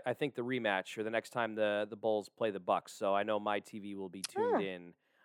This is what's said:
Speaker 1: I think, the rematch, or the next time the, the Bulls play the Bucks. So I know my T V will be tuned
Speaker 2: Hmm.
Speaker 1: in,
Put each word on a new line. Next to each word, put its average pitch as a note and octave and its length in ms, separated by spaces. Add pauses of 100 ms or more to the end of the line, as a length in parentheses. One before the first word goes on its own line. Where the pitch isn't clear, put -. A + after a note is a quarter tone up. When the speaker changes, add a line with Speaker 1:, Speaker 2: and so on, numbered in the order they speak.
Speaker 1:
I B2 80
think, C#3 220
the B2 80
rematch, A2+ 540
or G#2+ 60
the A2 60
next A2+ 220
time A2+ 240
the, G#2 340
the A2 60
Bulls G#2+ 340
play A2+ 220
the F#2+ 80
Bucks. F2+ 340
So G2 220
I G2+ 80
know G#2+ 160
my G#2 220
T G#2+ 180
V G2 160
will F#2+ 140
be F#2+ 120
tuned A4+ 360
Speaker 2:
Hmm. G#2 40
Speaker 1:
in, F2+ 320 (320)